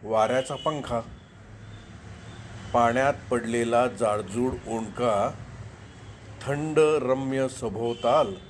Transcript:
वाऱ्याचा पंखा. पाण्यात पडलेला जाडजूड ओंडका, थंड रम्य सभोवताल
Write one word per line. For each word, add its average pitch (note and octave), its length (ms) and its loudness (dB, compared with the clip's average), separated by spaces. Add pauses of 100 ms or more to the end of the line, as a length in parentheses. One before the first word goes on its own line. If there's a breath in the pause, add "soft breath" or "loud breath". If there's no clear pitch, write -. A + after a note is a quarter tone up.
वाऱ्याचा A2 520 2
पंखा. C3 440 -2 (1700)
पाण्यात B2 400 6 (180)
पडलेला A#2 560 2
जाडजूड G#2+ 640 0 (160)
ओंडका, A2+ 640 0 (1080)
थंड D3+ 380 0
रम्य C3+ 720 4
सभोवताल A#2 840 0 (160)